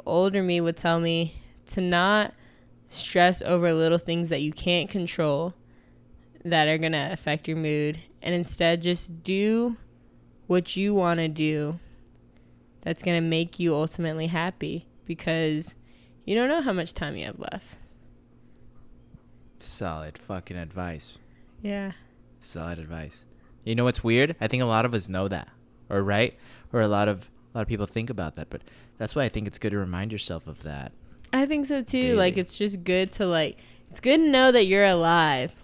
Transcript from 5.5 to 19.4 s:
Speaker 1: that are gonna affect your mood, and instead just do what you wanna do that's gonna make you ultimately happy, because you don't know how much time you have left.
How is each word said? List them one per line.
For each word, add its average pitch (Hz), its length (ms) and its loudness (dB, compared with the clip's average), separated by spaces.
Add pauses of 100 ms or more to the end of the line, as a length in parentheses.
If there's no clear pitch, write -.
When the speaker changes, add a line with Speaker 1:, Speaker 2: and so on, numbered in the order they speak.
Speaker 1:
that 160 220 4
are 160 120 2
gonna 156 340 -2
affect - 340 -4
your 160 100 -4
mood, 151 420 -2 (220)
and 175 140 -2
instead 170 480 0
just 170 400 -4
do 220 540 0 (720)
what 180 260 0
you 196 200 0
wanna 170 340 2
do 156 500 -2 (1000)
that's - 240 -6
gonna 170 160 2
make 165 400 0
you 170 120 2
ultimately 160 540 -2
happy, 170 640 -4 (180)
because 160 680 -2 (480)
you 196 100 -2
don't 240 140 2
know 320 120 2
how 262 120 0
much 170 200 -4
time 147 240 -6
you 80 100 -8
have - 120 -12
left. - 380 -12 (1800)